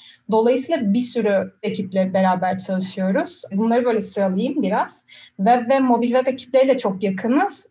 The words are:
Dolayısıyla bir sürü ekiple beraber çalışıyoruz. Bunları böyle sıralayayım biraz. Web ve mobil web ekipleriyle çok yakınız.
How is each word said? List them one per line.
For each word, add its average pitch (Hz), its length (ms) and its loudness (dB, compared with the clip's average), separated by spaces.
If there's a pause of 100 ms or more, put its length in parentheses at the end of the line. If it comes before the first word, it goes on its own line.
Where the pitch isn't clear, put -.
(300)
Dolayısıyla 240 640 2
bir 247 60 2
sürü 202 520 -2 (100)
ekiple 190 520 -2
beraber 185 440 2
çalışıyoruz. 190 840 -4 (100)
Bunları 226 320 2
böyle 226 160 0
sıralayayım 202 640 -2
biraz. 208 420 -4 (320)
Web 233 340 2
ve 269 100 4
mobil 240 280 2
web 254 180 2
ekipleriyle 262 520 2
çok 190 240 -4
yakınız. 240 680 -2